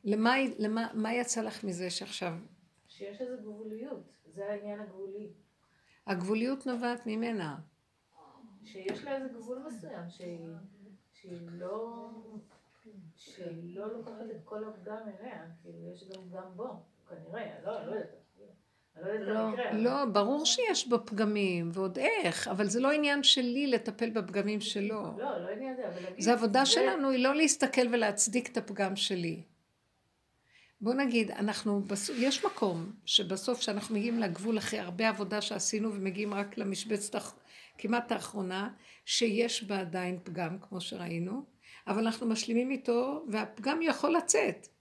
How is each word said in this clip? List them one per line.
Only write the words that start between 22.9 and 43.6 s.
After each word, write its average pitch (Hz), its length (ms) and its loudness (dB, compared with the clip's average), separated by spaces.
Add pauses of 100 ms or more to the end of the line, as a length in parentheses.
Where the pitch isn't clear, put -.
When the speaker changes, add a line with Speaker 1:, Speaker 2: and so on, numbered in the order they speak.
Speaker 1:
עניין 294 320 4
שלי 262 440 6
לטפל 233 420 2
בפגמים 202 520 0
שלו. 208 400 -2 (160)
Speaker 2:
לא, 254 220 -2
לא 180 100 -6
עניין 262 260 -4
זה, 240 140 -4
אבל 180 140 -8
להגיד, 185 180 -8
Speaker 1:
זה 226 120 8
עבודה 226 260 6
Speaker 2:
זה 269 120 8
Speaker 1:
שלנו, 349 380 6
היא 254 140 6
לא 269 120 6
להסתכל 269 560 6
ולהצדיק 220 600 2
את - 60 0
הפגם 196 380 0
שלי. 170 480 0 (1400)
בוא 220 120 2
נגיד, 240 380 4
אנחנו 202 500 2
בס-, 202 280 -2
יש 262 360 2
מקום 185 460 0 (140)
שבסוף 190 560 2
שאנחנו 214 340 -2
מגיעים 233 240 2
לגבול 208 380 2
אחרי 208 220 -2
הרבה 185 300 2
עבודה 208 320 -2
שעשינו, 214 520 0
ומגיעים 196 400 -2
רק 202 240 -2
למשבצת 202 580 -2
האח-, - 200 -4 (420)
כמעט 233 340 0
האחרונה, 190 580 -2 (360)
שיש 233 580 2
בה 196 160 0
עדיין 180 440 -2
פגם, 175 360 -4
כמו 185 220 -8
שראינו, 175 600 -4 (440)
אבל 214 180 2
אנחנו 226 220 0
משלימים 233 440 2
איתו, 269 600 0
והפגם 220 500 0